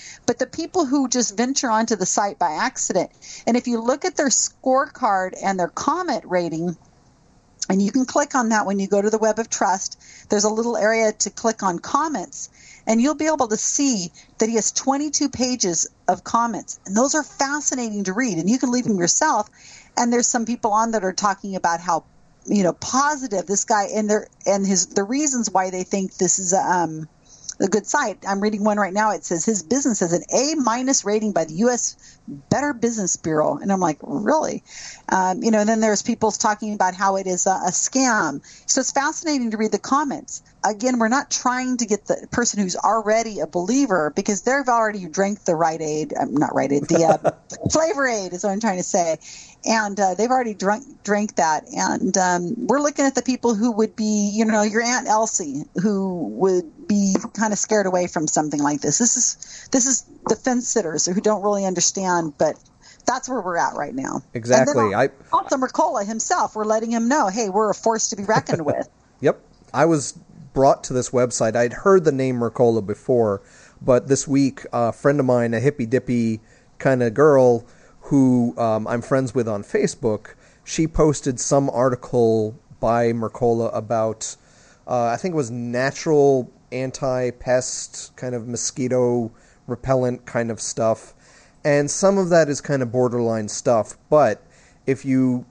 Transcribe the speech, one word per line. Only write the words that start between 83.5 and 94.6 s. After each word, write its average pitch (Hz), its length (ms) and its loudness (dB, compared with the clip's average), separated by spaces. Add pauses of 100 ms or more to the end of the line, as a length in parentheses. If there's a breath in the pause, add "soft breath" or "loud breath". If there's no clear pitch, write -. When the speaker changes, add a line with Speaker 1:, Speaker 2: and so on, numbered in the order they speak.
Speaker 2:
about, 110 640 -4 (520 soft breath)
uh, 120 180 0
I 117 100 -2
think 180 180 -6
it - 20 -2
was 123 140 -2
natural 131 1000 2 (220)
anti-pest, 127 1400 -4
kind 127 180 -8
of 117 120 -8
mosquito 120 880 0 (340 soft breath)
repellent 127 600 -2
kind 117 240 -2
of 107 100 -8
stuff. - 540 -2 (500 soft breath)
And 143 260 2
some 196 260 2
of 185 140 2
that 165 180 6
is 143 120 -2
kind 139 220 -2
of 117 80 -4
borderline 117 580 0
stuff, - 480 0 (120)
but 135 340 4 (440 soft breath)